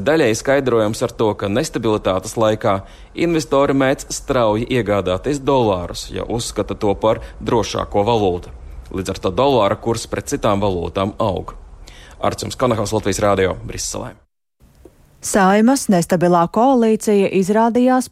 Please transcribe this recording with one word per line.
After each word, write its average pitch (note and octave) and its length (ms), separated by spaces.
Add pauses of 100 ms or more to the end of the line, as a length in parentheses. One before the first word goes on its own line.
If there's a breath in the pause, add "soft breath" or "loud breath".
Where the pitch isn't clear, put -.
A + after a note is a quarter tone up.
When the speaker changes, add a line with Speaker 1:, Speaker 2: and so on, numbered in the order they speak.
Speaker 1:
daļēji C#3 340
skaidrojams A#2 640
ar A#2 140
to, A2 160
ka G2+ 160
nestabilitātes G#2+ 880
laikā G#2+ 400 (480 loud breath)
investori D3 480
mēdz C3+ 400
strauji A#2 560
iegādāties G#2 720
dolārus, A2+ 720
ja F2+ 160
uzskata G#2 480
to G2+ 180
par A2 240 (220 loud breath)
drošāko G2+ 640
valūtu. G2+ 480 (400)
Līdz F#2+ 220
ar - 100
to F#2+ 80
dolāra A2 480
kurs A2+ 280
pret - 220
citām G#2+ 320
valūtām G2 540
aug. F#2 360 (680 loud breath)
Arčuns - 360
Konahaus, A2 380
Latvijas G2+ 300
Rādio, F#2+ 400
Briselē. - 500 (1040)
Speaker 2:
Saeimas G#3+ 720
nestabilā F3 560
koalīcija A3 880
izrādījās A#3 760